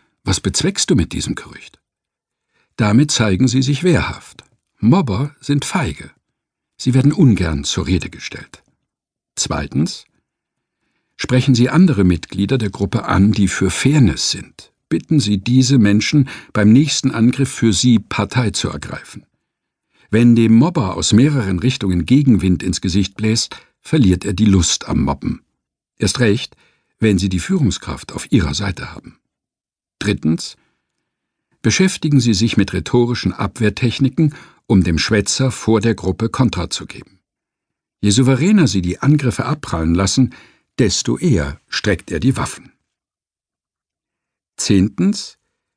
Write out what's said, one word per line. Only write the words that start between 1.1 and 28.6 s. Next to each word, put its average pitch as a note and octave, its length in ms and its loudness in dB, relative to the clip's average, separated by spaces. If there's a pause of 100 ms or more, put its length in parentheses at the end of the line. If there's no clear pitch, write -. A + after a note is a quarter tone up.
diesem - 220 -6
Gerücht?“ - 440 -18 (960)
Damit A#2 340 2
zeigen G#2+ 380 0
Sie B2+ 140 0
sich C#3 220 -2
wehrhaft. A2+ 600 -2 (360)
Mobber C3+ 600 0
sind C#3+ 260 -4
feige. B2+ 460 -6 (680)
Sie B2+ 160 -2
werden C3+ 180 4
ungern F2 520 2
zur - 240 -6
Rede F2+ 240 -2
gestellt. - 500 -16 (760)
Zweitens. - 680 -4 (1120)
Sprechen B2+ 400 2
Sie A#2+ 140 2
andere D3 340 2
Mitglieder F#2+ 560 -2
der G#2+ 100 -4
Gruppe G2+ 360 -4
an, F#2+ 260 2
die G2+ 160 2
für F#2 240 -2
Fairness C3+ 580 2
sind. - 420 -12 (180)
Bitten D#3+ 300 0
Sie G#2 200 0
diese B2+ 400 2
Menschen, A2 500 2 (240)
beim G#2 180 4
nächsten C3+ 380 2
Angriff B2 420 0
für A2+ 220 0
Sie A#2+ 240 2
Partei G#2 540 -4
zu - 180 -4
ergreifen. - 560 -12 (840)
Wenn A#2 240 6
dem A2+ 180 4
Mobber B2+ 420 2
aus - 180 -2
mehreren A2+ 440 2
Richtungen F2+ 480 -2
Gegenwind G2+ 560 2
ins E2+ 180 -4
Gesicht F#2+ 360 -2
bläst, A2 420 -4 (240)
verliert F#2+ 420 2
er - 100 -4
die G2+ 120 0
Lust G2 420 2
am - 140 -2
Mobben. - 400 -6 (560)
Erst - 220 -2
recht, A#2 360 0 (440)
wenn G#2+ 180 2
Sie F#2+ 120 -2
die F#2 100 -2
Führungskraft A2 720 -4
auf - 180 -14
Ihrer D#2 220 2
Seite G2 400 -8